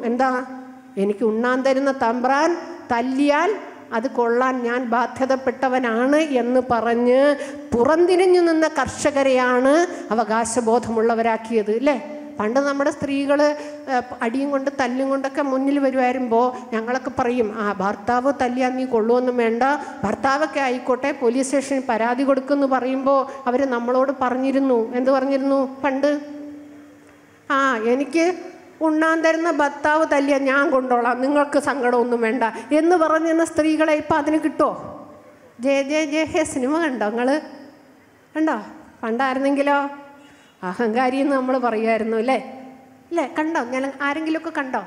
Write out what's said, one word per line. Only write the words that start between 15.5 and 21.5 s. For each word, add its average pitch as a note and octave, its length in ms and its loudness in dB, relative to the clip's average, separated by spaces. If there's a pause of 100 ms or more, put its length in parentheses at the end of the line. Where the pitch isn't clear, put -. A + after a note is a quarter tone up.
വരുമായിരുമ്പോ B3 800 0 (160)
ഞങ്ങളൊക്കെ B3 460 -4
പറയും, A#3+ 380 0
"ആ, G#3 160 -2
ഭർത്താവ് A#3+ 680 0
തല്ലിയാൽ B3+ 280 0
നീ B3+ 160 -4
കൊള്ളുവൊന്നും B3 520 2
വേണ്ട, A#3 260 2 (400)
ഭർത്താവൊക്കെ C4+ 560 -2
ആയിക്കോട്ടെ, B3+ 520 -2
പോലീസ് B3+ 360 0
സ്റ്റേഷനിൽ C4+ 420 -2